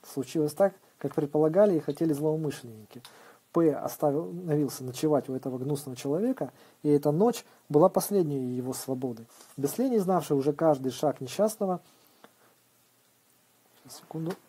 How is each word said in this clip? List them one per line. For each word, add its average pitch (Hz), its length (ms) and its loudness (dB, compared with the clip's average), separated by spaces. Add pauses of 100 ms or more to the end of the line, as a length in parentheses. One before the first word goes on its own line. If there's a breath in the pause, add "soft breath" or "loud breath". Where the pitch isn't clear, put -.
Случилось 147 500 -4
так, 190 220 2 (240 soft breath)
как 139 160 -6
предполагали 156 640 4
и 147 40 2
хотели 151 320 -2
злоумышленники. 139 880 -4 (500 loud breath)
П 165 220 4
оставил, 156 580 -2
навился 151 500 -2
ночевать 135 460 0
у 131 60 -6
этого 127 240 -6
гнусного 139 360 -4
человека, 156 580 -2 (300 soft breath)
и 151 60 0
эта 147 240 4
ночь 220 320 2 (240 soft breath)
была 151 220 6
последней 147 680 0
его 123 160 -4
свободы. 123 540 -6 (320 loud breath)
Беслений, 226 400 0
знавший 175 380 2
уже 143 180 2
каждый 147 360 2
шаг 135 300 -2
несчастного, 190 600 -2 (2000 soft breath)
Сейчас, - 140 -20
секунду. 160 340 -8 (160)